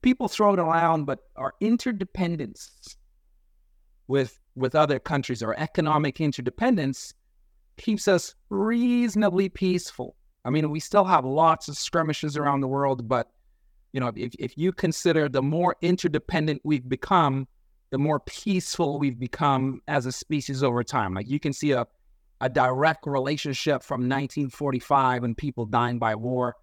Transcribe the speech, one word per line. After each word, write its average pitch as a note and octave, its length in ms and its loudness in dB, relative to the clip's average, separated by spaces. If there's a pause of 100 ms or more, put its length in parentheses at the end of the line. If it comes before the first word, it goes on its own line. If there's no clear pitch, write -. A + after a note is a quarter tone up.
People B3+ 280 2
throw G3+ 240 4
it F#3 60 2
around, E3 440 2
but C#3 160 -4 (160)
our C3 240 -6
interdependence F#3+ 1400 -4 (1120)
with, C3+ 320 0 (160)
with C3 180 -2
other C#3+ 260 4
countries, B2 440 -4
our A2 140 -2
economic D#3 640 0
interdependence, C#3+ 920 -2 (600)
keeps - 320 -2
us F3+ 280 2 (140)
reasonably G#3+ 1000 2
peaceful. - 680 -4 (300)
I A#2+ 40 -4
mean, D3+ 200 0
we D#3 100 -4
still - 240 4
have E3+ 220 4
lots D#3+ 420 2
of C#3+ 80 -10
skirmishes D#3 640 -4
around C#3+ 240 0
the C3+ 80 -2
world, C3+ 400 0
but, A#2+ 220 0 (600)
you C3+ 80 -4
know, B2 160 -2
if, B2 240 -6
if - 180 -8
you F3 140 0
consider D#3+ 560 2
the C3 140 0
more D#3+ 400 2
interdependent D#3+ 840 0
we've C#3 240 -2
become, C3+ 640 0 (400)
the C3+ 100 -4
more D3 200 0
peaceful E3+ 800 -2
we've C3 220 -2
become C3 680 0
as C#3+ 200 0
a B2+ 40 -4
species C#3 520 -4
over A#2+ 200 0
time. G#2 300 -2
Like, G2+ 160 -6
you C#3+ 100 -2
can C#3 140 -4
see D3+ 180 0
a, B2 140 2 (560)
a B2+ 80 0
direct C3 560 2
relationship C#3 800 -2
from B2 240 -4
nineteen C3+ 420 -2
forty-five C3 720 0
when A#2 140 -2
people B2 320 -6
dying A#2+ 320 0
by A2 160 0
war. B2 480 -4